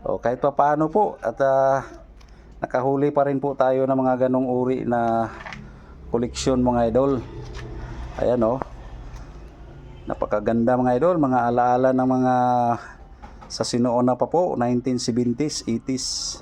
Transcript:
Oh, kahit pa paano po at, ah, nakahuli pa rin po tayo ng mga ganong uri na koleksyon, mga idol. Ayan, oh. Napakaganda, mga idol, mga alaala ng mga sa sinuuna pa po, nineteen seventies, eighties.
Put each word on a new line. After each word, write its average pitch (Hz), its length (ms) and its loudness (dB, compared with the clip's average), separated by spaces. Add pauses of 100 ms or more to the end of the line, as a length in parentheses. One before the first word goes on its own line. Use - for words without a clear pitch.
Oh, 101 160 0
kahit 127 160 0
pa 143 160 0
paano 147 320 4
po 202 320 0
at, 120 240 -4
ah, 135 400 4 (760)
nakahuli 139 540 0
pa 143 160 2
rin 139 160 0
po 139 100 -2
tayo 131 300 2
ng 135 160 2
mga 127 260 2
ganong 127 220 2
uri 123 400 0
na 117 400 0 (800)
koleksyon, 123 560 0
mga 120 320 2
idol. 135 240 4 (1040)
Ayan, 120 240 2
oh. 123 100 0 (1500)
Napakaganda, 117 720 0
mga 127 160 2
idol, 165 240 2
mga 127 320 2
alaala 123 400 4
ng 131 160 2
mga 127 280 2 (1160)
sa - 160 -4
sinuuna 123 480 2
pa 123 160 -2
po, 165 240 2
nineteen 123 400 0
seventies, 120 720 -2
eighties. - 760 -4